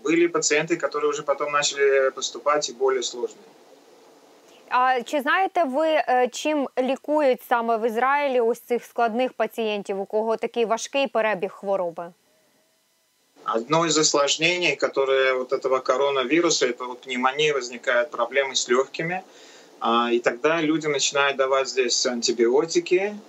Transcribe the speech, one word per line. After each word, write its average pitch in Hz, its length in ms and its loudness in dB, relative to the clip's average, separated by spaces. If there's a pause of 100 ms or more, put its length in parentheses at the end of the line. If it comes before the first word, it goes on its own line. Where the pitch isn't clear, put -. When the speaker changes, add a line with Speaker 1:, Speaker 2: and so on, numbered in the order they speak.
Speaker 1:
были 170 240 2
пациенты, 160 480 0
которые 147 340 -2
уже 147 120 -4
потом 147 300 -4
начали 139 580 2
поступать 135 600 -2
и - 20 -12
более 131 300 0
сложные. - 460 -8 (1300)
Speaker 2:
А 254 280 2
чи 294 180 -2
знаєте 349 440 0
ви, 294 240 0
е, 254 440 2
чим 302 360 -2 (100)
лікують 262 720 0
саме 233 280 0
в 220 100 0
Ізраїлі 254 540 0
ось 233 200 0
цих 233 240 -4
складних 240 480 -2
пацієнтів, 214 680 -4
у 196 60 -6
кого 220 300 0
такий 233 280 -2
важкий 240 420 -2
перебіг 214 460 -2
хвороби? 175 600 -6 (1400)
Speaker 1:
Одно 147 320 2
из 156 120 2
осложнений, 156 800 2
которое 135 560 2
вот 127 200 -4
этого 131 280 0
коронавируса, 139 880 2
это 123 200 -4
вот 123 140 -12
пневмония, 131 540 0
возникает 123 560 -2
проблемы 131 440 -2
с - 140 -2
лёгкими. 165 520 0 (640)
А, 117 280 2
и 117 80 2
тогда 139 400 0
людям 156 320 -2
начинают 139 440 0
давать 135 320 0
здесь 123 380 0
антибиотики. 156 1120 0 (100)